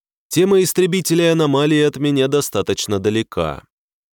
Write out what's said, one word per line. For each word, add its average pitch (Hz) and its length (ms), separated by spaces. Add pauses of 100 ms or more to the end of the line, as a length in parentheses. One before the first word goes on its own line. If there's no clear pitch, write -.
(280)
Тема 190 340
истребителей 170 680
аномалии 151 500
от 147 160
меня 139 300
достаточно 104 720
далека». 95 640 (500)